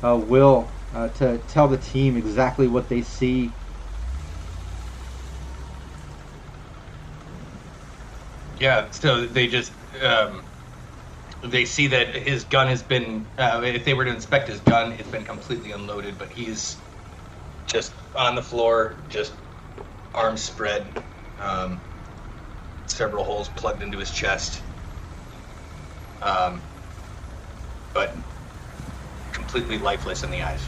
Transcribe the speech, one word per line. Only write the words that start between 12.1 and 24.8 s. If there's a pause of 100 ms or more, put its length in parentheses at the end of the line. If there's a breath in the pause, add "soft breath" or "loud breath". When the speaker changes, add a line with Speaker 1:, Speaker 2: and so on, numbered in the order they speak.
Speaker 2:
gun
has
been, (140)
uh,
if
they
were
to
inspect
his
gun,
it's
been
completely
unloaded,
but
he's (920)
just (240)
on
the
floor, (120)
just (800)
arms
spread, (560)
um, (1080)
several
holes
plugged
into
his
chest, (1600)